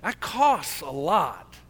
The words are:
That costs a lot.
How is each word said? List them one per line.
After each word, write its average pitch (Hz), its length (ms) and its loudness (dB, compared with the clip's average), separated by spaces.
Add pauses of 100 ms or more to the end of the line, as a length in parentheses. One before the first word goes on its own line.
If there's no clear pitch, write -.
That 226 160 -4
costs 254 600 0
a 139 100 -10
lot. 139 640 0 (140)